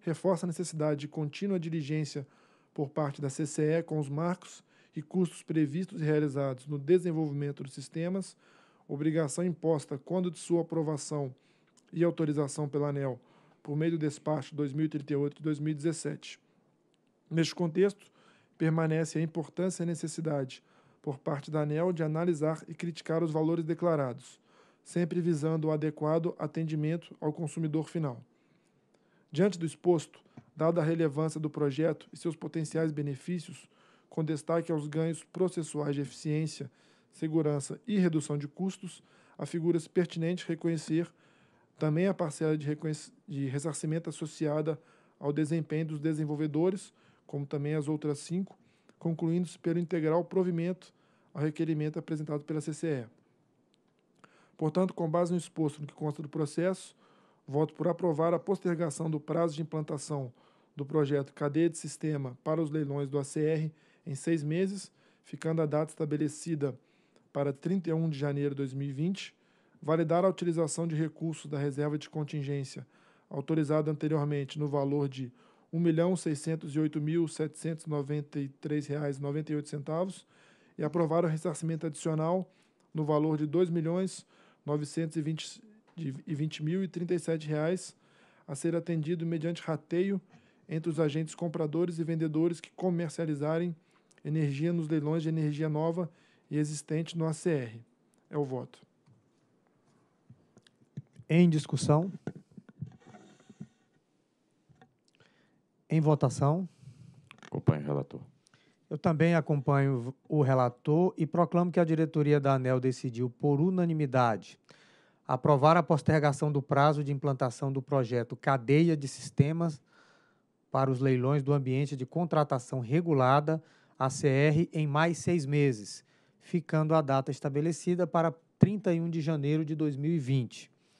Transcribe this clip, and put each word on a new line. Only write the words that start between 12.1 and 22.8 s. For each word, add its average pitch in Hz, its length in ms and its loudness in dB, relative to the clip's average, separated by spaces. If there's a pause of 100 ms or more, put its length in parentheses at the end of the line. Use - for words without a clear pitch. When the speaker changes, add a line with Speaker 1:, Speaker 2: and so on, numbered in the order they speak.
Speaker 1:
pela 143 220 -2
aneel, 139 300 -4 (440)
por 147 120 -6
meio 165 180 2
do 165 40 0
despacho 151 560 -2
dois 147 200 -2
mil 156 120 0
e 151 40 -2
trinta 143 240 -4
e - 20 2
oito 143 220 -2
de 151 60 -12
dois 151 160 -2
mil 151 120 -2
e 151 40 -4
dezessete. 147 640 -6 (880)
Neste 160 260 0
contexto, 180 560 0 (460)
permanece 160 600 2
a 156 40 2
importância 170 600 -4
e 170 40 -2
a - 20 -2
necessidade, 156 760 -4 (400)
por 139 160 -6
parte 143 320 -6
da 151 120 0
aneel, 156 320 0
de 165 100 -2
analisar 156 640 0
e 165 80 -12
criticar 165 480 -2